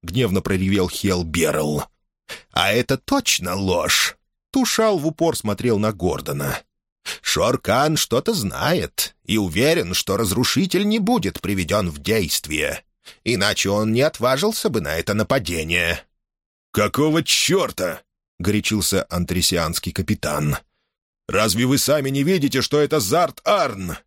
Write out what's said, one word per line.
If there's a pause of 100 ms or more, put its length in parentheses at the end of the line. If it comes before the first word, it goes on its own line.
гневно
проревел
Хел
Беррелл. (640)
"А
это
точно
ложь!" (340)
Тушал
в
упор
смотрел
на
Гордона. (600)
"Шор
Кан
что-то
знает
и
уверен,
что
разрушитель
не
будет
приведен
в
действие. (400)
Иначе
он
не
отважился
бы
на
это
нападение". (680)
"Какого
черта?" (380)
горячился
антресианский
капитан. (680)
"Разве
вы
сами
не
видите,
что
это
Зарт
Арн?"